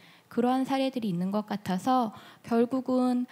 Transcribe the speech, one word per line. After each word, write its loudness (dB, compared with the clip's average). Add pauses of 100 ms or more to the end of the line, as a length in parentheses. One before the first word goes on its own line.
(280)
그러한 0
사례들이 0
있는 -2
것 -2
같아서 0 (300)
결국은 2